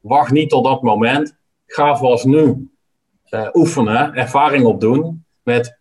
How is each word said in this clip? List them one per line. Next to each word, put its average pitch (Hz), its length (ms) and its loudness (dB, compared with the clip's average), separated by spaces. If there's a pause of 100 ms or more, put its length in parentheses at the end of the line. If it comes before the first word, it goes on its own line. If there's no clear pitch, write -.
Wacht 131 300 0
niet 151 180 2
tot 131 140 2
dat 131 180 0
moment. 120 560 0 (280)
Ga 147 300 0
vast - 300 0
nu, 147 440 2 (600)
eh, 110 240 -6
oefenen, 135 600 0
ervaring 139 520 0
opdoen 113 600 -2 (180)
met 120 380 -4